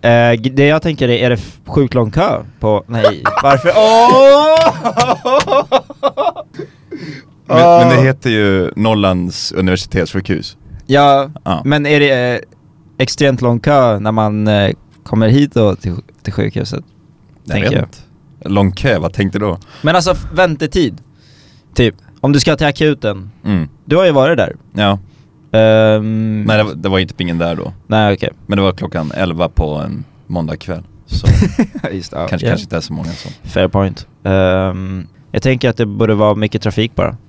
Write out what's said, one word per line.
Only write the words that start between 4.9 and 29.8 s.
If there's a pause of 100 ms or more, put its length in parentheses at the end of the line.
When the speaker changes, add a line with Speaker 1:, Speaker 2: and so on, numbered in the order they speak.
Speaker 2:
Men,
men
det
Speaker 1:
Åh!
Speaker 2:
heter
ju
Norrlands
universitetssjukhus. (300)
Speaker 1:
Ja, (140)
Speaker 2:
Ja.
Speaker 1:
men
är
det,
eh, (580)
extremt
lång
kö
när
man,
eh, (340)
kommer
hit
då
till, (280)
till
sjukhuset? (600)
Speaker 2:
Jag
Speaker 1:
Tänker
Speaker 2:
vet
Speaker 1:
jag.
Speaker 2:
inte. (500)
Lång
kö,
vad
tänkte
du
då? (240)
Speaker 1:
Men
alltså,
f-,
väntetid. (760)
Typ, (260)
om
du
ska
till
akuten. (140)
Speaker 2:
Mm. (160)
Speaker 1:
Du
har
ju
varit
där. (160)
Speaker 2:
Ja. (600)
Speaker 1:
Ehm.
Speaker 2:
Nej,
det
var,
det
var
inte
ingen
där
då. (140)
Speaker 1:
Nej,
okej. (160)
Speaker 2:
Men
det
var
klockan
elva
på
en (220)